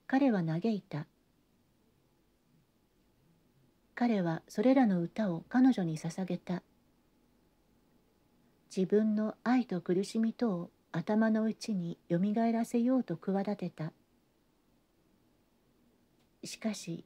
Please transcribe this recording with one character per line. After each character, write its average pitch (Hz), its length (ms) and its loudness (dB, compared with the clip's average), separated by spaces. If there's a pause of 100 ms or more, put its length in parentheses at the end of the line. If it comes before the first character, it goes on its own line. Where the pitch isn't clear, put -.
彼 269 240 2
は 190 100 2
嘆 160 220 0
い 220 160 0
た。 - 260 -10 (3000)
彼 226 280 2
は 165 260 -2
そ - 120 -4
れ 254 140 4
ら 262 140 6
の 185 120 2
歌 190 300 -2
を 165 180 -4
彼 262 220 6
女 196 140 2
に 160 140 -2
捧 175 260 -6
げ 180 120 -4
た。 180 280 -6 (2000)
自 190 100 2
分 214 300 2
の 214 300 -2
愛 240 220 2
と 175 140 -4
苦 185 220 0
し 226 160 -4
み 226 140 0
と 233 240 -2
を 170 160 -8 (180)
頭 214 400 0
の 220 140 2
内 220 320 -4
に 170 200 -6 (120)
よ 170 100 0
み 208 160 0
が 233 140 0
え 226 40 0
ら 226 120 -2
せ 240 160 -2
よ 254 160 2
う 240 80 0
と 170 120 -8
企 196 400 -4
て 175 140 -6
た。 160 220 -10 (2500)
し - 160 -12
か 220 160 -6
し、 - 320 -10